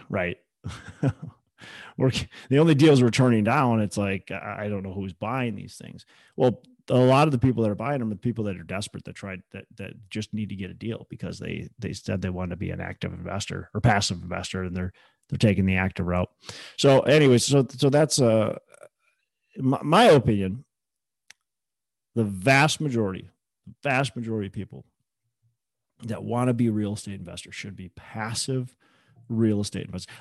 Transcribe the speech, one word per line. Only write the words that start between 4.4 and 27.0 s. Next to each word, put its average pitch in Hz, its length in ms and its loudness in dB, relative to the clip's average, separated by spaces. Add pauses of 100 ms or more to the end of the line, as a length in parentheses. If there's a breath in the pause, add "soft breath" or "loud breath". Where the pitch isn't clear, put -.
I 104 60 -6
don't 101 140 -6
know 98 120 -10
who's 95 180 -8
buying 117 420 -4
these 95 220 -16
things. - 300 -20 (280 soft breath)
Well, - 280 2 (260)
a 131 80 2
lot 131 320 6
of 151 40 0
the 127 60 0
people 117 240 2
that 107 80 2
are 104 60 -4
buying 131 240 -4
them 110 100 -4
are 104 40 -6
the 95 60 -14
people 113 240 -4
that 95 140 -6
are 87 60 -14
desperate, 95 400 -10
that - 100 -16
tried, 95 280 -12 (100)
that, - 140 -16 (100)
that 92 160 -14 (180)
just 107 240 -8
need 107 140 -6
to 101 80 -10
get 95 140 -10
a 87 40 -16
deal 104 360 -10
because 87 280 -12
they, 82 300 -10 (100)
they - 140 -8
said 98 280 -6
they 92 100 -4
wanted 90 200 -6
to 90 60 -8
be 92 140 -8
an 87 100 -8
active 90 320 -10
investor 90 640 -10
or 104 60 -4
passive 101 420 2
investor, 87 420 -6
and 90 100 -6
they're, 92 180 -4 (360 soft breath)
they're - 100 -6
taking 98 280 4
the 95 100 2
active 92 300 -2
route. 90 240 -2 (480 loud breath)
So 135 220 6
anyways, 135 440 6
so, 135 220 4 (100)
so 139 140 2
that's, 147 300 2
uh, 110 380 2 (1000)
my, 135 240 0
my 165 240 4
opinion. 113 580 4 (1500)
The 117 100 2
vast 135 560 2
majority, 113 500 -4 (520)
vast 135 340 -2
majority 110 320 -4
of 95 40 -14
people - 320 -14 (1200)
that 104 200 -8
wanna 120 300 0
be 117 160 2
real 104 240 -2
estate 101 200 -10